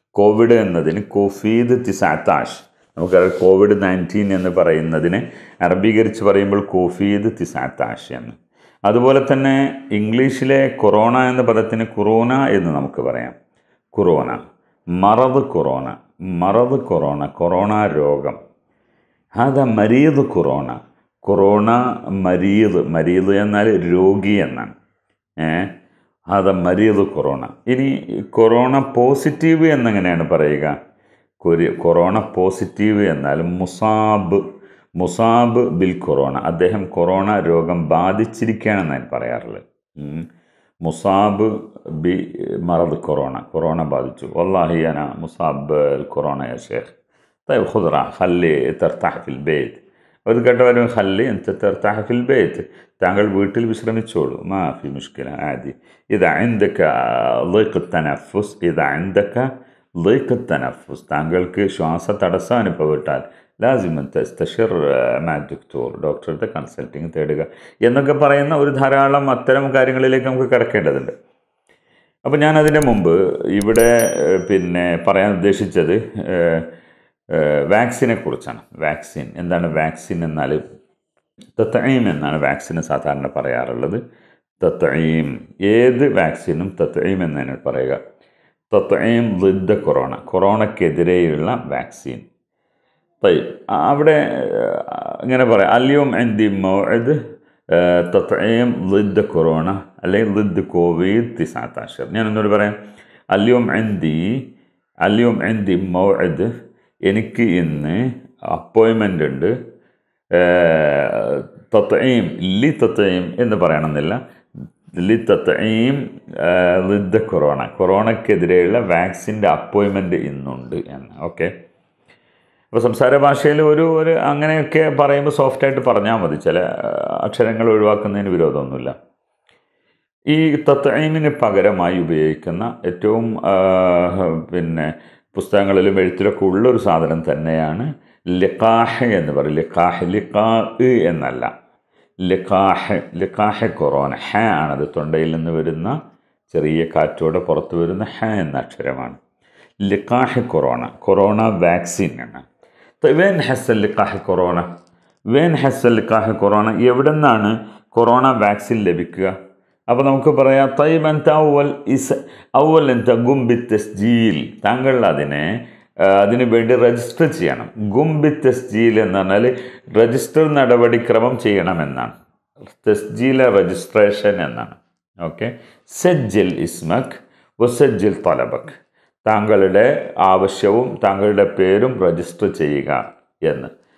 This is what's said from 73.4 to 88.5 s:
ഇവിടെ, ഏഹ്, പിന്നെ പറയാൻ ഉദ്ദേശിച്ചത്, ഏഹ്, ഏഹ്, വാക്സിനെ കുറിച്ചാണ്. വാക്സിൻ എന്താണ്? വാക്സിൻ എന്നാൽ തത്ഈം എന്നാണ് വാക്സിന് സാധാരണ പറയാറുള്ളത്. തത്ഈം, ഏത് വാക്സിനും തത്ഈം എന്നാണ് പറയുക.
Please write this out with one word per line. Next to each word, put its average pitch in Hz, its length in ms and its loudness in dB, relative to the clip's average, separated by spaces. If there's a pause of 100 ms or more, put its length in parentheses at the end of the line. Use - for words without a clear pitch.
ഇവിടെ, 113 680 4
ഏഹ്, 87 320 0
പിന്നെ 87 600 0
പറയാൻ 98 240 2
ഉദ്ദേശിച്ചത്, 95 640 0
ഏഹ്, 85 720 -2 (680)
ഏഹ്, 73 360 0
വാക്സിനെ 117 480 0
കുറിച്ചാണ്. 64 460 -10 (120)
വാക്സിൻ 76 640 -8
എന്താണ്? 87 380 -4
വാക്സിൻ 78 520 -6
എന്നാൽ 76 360 -4 (1000)
തത്ഈം 113 480 0
എന്നാണ് 73 320 -4
വാക്സിന് 71 400 -4
സാധാരണ 69 540 -4
പറയാറുള്ളത്. 64 640 -4 (640)
തത്ഈം, 78 840 0 (140)
ഏത് 120 520 4
വാക്സിനും 87 680 -2
തത്ഈം 90 420 -2
എന്നാണ് 69 420 -6
പറയുക. 65 340 -4 (760)